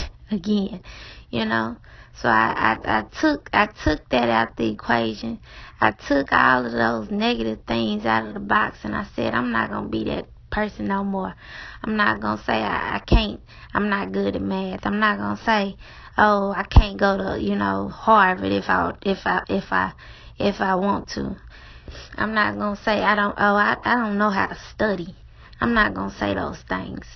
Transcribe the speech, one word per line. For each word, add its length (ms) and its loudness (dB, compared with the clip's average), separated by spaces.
<laughs> 160 -12
again, 500 -2
you 140 -4
know. 320 -2
So 80 2
I, 560 4
I, 140 2
I 40 -4
took, 320 0
I 160 4
took 420 -2
that 200 2
out 260 2
the 160 0
equation. 680 -2
I 100 4
took 400 -2
all 340 4
of 60 -4
those 400 0
negative 560 -2
things 380 -2
out 220 2
of 60 -12
the 60 -8
box, 440 0
and 120 -6
I 180 -6
said, 200 -2
"I'm 180 -2
not 180 0
gonna 200 -6
be 160 -4
that 220 -4
person 380 -4
no 160 -2
more." 320 -4
I'm 140 -4
not 240 2
gonna 240 -4
say 100 -2
I, 440 -2
I 20 -4
can't, 400 2
I'm 160 0
not 220 -2
good 240 -2
at 60 -4
math. 420 -4
I'm 160 -2
not 180 2
gonna 280 -4
say, 320 0
"Oh, 340 4
I 120 -4
can't 360 6
go 180 4
to, 240 -4
you 140 0
know, 320 0
Harvard 640 4
if 160 0
I, 340 2
if 240 0
I, 220 0
if 240 -2
I, 220 0
if 220 0
I 160 2
want 340 0
to." 280 -6
I'm 160 -2
not 240 0
gonna 180 -2
say 260 0
I 140 2
don't, 220 0
"Oh, 180 4
I, 260 2
I 140 2
don't 220 0
know 120 2
how 180 0
to 100 -10
study." 420 -4
I'm 120 0
not 200 2
gonna 200 -6
say 200 -2
those 340 -6
things. 380 -6